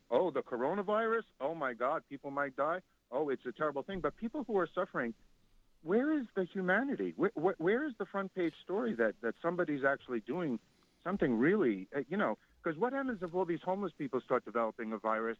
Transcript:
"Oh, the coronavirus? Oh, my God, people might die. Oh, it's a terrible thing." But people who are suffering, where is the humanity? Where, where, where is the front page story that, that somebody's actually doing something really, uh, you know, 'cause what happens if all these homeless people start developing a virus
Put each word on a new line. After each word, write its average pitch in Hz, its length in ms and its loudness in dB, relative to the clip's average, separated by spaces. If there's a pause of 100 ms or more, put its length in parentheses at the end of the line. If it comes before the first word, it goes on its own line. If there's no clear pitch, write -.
"Oh, 156 200 4
the 135 120 -2
coronavirus? 208 800 0 (180)
Oh, 143 140 -2
my 143 180 -2
God, 127 380 0
people 143 200 -8
might 139 260 -2
die. 143 240 0 (300)
Oh, 143 200 0
it's 127 160 -2
a 123 60 -4
terrible 143 300 -2
thing." 196 180 -6
But - 180 -2
people 233 280 -4
who 214 120 0
are 170 160 2
suffering, 156 400 -2 (680)
where 233 300 2
is 285 220 0
the 190 100 0
humanity? 190 720 0
Where, 196 180 2
where, 175 240 2
where 220 280 2
is 285 120 -4
the 196 80 -4
front 196 280 -6
page 170 280 0
story 214 340 -2
that, 110 260 2
that 113 180 -2
somebody's 165 440 0
actually 131 360 0
doing 139 380 -2 (460)
something 165 340 2
really, 127 580 4
uh, 143 120 0
you 170 80 -4
know, 151 200 2 (260)
'cause 160 140 -2
what 233 160 0
happens 262 300 -4
if 170 120 -8
all 185 100 2
these 170 180 -2
homeless 190 340 -2
people 135 240 -2
start 123 240 0
developing 110 480 -2
a 110 60 -4
virus 110 420 0